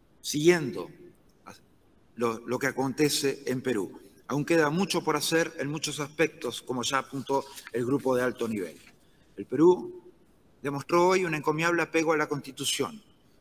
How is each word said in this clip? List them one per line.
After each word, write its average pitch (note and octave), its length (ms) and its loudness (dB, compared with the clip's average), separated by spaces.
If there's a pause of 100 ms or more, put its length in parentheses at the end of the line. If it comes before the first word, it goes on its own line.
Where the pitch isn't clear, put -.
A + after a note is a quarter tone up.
(220)
siguiendo D3 680 2 (1300)
lo, A2+ 320 -2
lo A#2+ 100 -2
que C#3 100 -2
acontece C3+ 800 0
en B2+ 140 -2
Perú. G#2+ 380 -4 (280)
Aún C#3 180 -2
queda D#3+ 240 4
mucho F3 340 0
por D3+ 140 0
hacer D#3+ 420 0
en C3+ 100 -4
muchos D3+ 300 -6
aspectos, D3 600 -2
como B2 220 -4
ya C3+ 160 0
apuntó C3+ 440 -4 (300)
el A#2+ 120 -2
grupo C3 300 0
de B2 80 2
alto A#2 240 -2
nivel. F2+ 320 -6 (560)
El G2+ 100 -10
Perú E3 560 4 (600)
demostró C#3+ 480 2
hoy F#3 160 2
un D#3+ 100 -2
encomiable D#3+ 460 0
apego E3 320 2
a D#3 40 2
la D3+ 100 0
Constitución. C3+ 760 -4 (380)